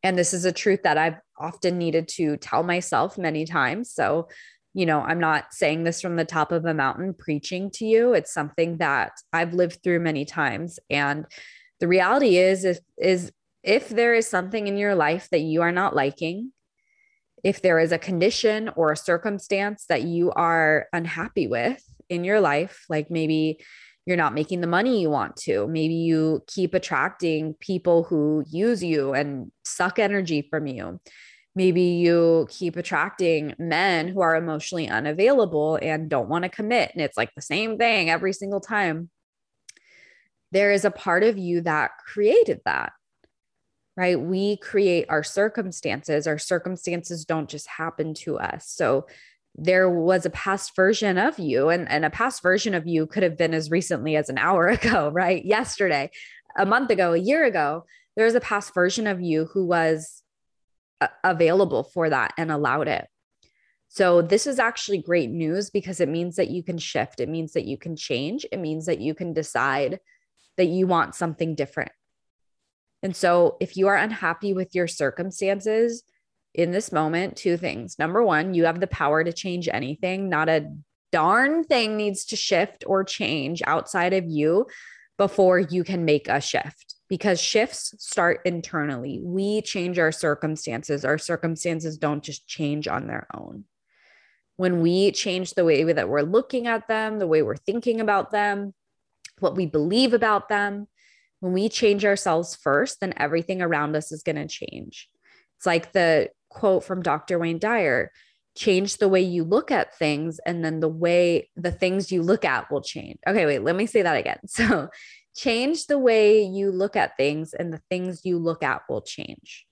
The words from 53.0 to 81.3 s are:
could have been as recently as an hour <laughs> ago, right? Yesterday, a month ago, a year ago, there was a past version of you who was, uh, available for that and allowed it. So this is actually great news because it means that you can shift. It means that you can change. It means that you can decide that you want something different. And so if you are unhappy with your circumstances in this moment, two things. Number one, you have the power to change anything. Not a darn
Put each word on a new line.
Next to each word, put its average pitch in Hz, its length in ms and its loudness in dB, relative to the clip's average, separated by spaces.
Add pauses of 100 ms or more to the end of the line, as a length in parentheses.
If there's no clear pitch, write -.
could 196 180 -2
have 165 140 0
been 165 160 2
as 156 160 -2
recently 156 460 -2
as 151 140 0
an 135 80 -2
hour 170 300 4
<laughs> - 20 4
ago, 208 400 2
right? 175 340 0
Yesterday, 185 640 0 (480)
a 196 80 2
month 233 240 2
ago, 180 220 4
a 170 60 4
year 269 260 2
ago, 170 400 0 (320)
there 220 80 2
was 226 120 4
a 240 40 6
past 208 340 -4
version 196 340 0
of 190 120 -2
you 160 340 0
who 190 120 0
was, 160 580 0 (800)
uh, - 60 0 (160)
available 165 600 4
for 165 260 -2
that 127 280 0
and 160 140 -2
allowed 143 360 0
it. 131 200 -2 (840)
So 175 320 4
this 196 260 2
is 262 120 -2
actually 226 400 0
great 160 320 0
news 170 380 -2
because 185 300 -4
it 170 80 2
means 170 300 -4
that 185 120 0
you 175 140 -6
can 175 140 -6
shift. - 420 -6
It 127 80 -2
means 160 260 -6
that - 120 -2
you 135 120 -8
can 165 180 -10
change. 151 560 -6
It - 80 -6
means 156 260 -6
that 170 160 -4
you 147 120 -4
can 170 200 -8
decide 139 680 -2 (580)
that 185 100 4
you 185 200 2
want 170 280 2
something 165 400 -4
different. 143 360 -6 (1080)
And 190 140 -6
so 175 440 4
if - 160 -6
you 190 120 2
are 196 100 4
unhappy 196 560 -2
with 185 220 -4
your 175 120 0
circumstances 202 1160 -2 (500)
in 170 180 0
this 196 200 -4
moment, 165 440 -2
two 170 220 -2
things. 120 400 -8
Number 175 260 0
one, 185 300 2
you 170 120 4
have 165 140 0
the 190 60 0
power 156 380 0
to 170 100 -2
change 175 380 -6
anything. 180 580 -4
Not 160 200 0
a 151 200 0 (420)
darn 240 520 2